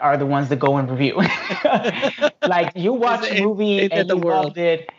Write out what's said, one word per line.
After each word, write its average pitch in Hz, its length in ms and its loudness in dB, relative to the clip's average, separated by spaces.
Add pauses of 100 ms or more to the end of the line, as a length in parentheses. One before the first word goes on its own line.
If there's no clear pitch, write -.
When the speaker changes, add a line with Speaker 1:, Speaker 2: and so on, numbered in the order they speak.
Speaker 1:
are 143 160 2
the 139 100 0
ones 139 240 0
that 139 80 0
go 139 180 2
and 135 140 0
review. 131 360 0
<laughs> - 40 0 (1160)
Like, 175 300 0
you 185 160 0
watch 233 320 0
Speaker 2:
Isn't 220 80 -4
Speaker 1:
a 214 60 -2
Speaker 2:
it, 196 80 0
Speaker 1:
movie 208 320 0
Speaker 2:
isn't 196 160 2
that 180 60 2
Speaker 1:
and 185 100 0
Speaker 2:
the 185 60 2
Speaker 1:
you 175 60 0
Speaker 2:
world? 160 220 2
Speaker 1:
loved 151 140 -6
it. 165 400 0